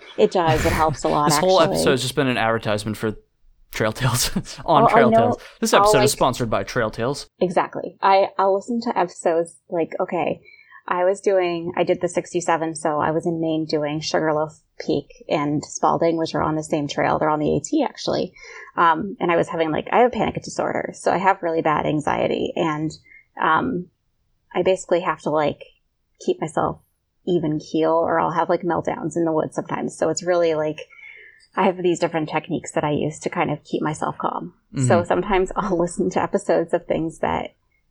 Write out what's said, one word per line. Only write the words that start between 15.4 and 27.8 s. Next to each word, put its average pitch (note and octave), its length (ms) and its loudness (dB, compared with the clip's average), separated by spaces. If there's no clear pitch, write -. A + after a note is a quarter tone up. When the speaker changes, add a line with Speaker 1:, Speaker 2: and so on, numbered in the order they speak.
Speaker 1:
Spalding, E3 540 0
which E3 160 -4
are D#3 80 0
on D#3 140 0
the D#3 60 -2
same D3+ 240 -2
trail. D3 320 0
They're D#3 120 0
on D3+ 100 0
the D3+ 160 0
A C#3+ 40 0
T, D4 220 -2
actually. - 520 -4
Um, E3+ 440 2
and F3 120 2
I E3+ 40 4
was E3+ 120 0
having, E3 220 -2
like, - 200 -2
I G#3 100 4
have A#3+ 120 4
panic E3+ 300 -4
disorder, - 520 -4
so - 160 -2
I F3 80 2
have F#3+ 240 2
really E3 200 -2
bad D#3 240 0
anxiety. - 720 -2
And, D#3 340 -2
um, D#3+ 460 0
I F3+ 80 0
basically F#3 380 0
have F3 220 -4
to, E3+ 80 -4
like, D3 320 0
keep - 180 -2
myself D#3 380 -2
even D#3 340 0
keel, D#3+ 320 0